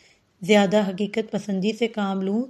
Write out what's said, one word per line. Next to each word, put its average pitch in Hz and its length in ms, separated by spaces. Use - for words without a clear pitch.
زیادہ 202 440
حقیقت 208 440
پسندی 202 400
سے 220 160
کام 196 340
لوں 196 280